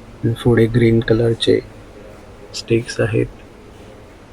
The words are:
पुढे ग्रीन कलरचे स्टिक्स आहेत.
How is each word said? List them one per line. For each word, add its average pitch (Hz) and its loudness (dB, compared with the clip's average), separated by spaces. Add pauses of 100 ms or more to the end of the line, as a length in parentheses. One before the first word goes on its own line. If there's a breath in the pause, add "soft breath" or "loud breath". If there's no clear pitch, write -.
(260)
पुढे 117 2
ग्रीन 113 2
कलरचे 113 0 (960)
स्टिक्स - -4
आहेत. 117 -2 (1080)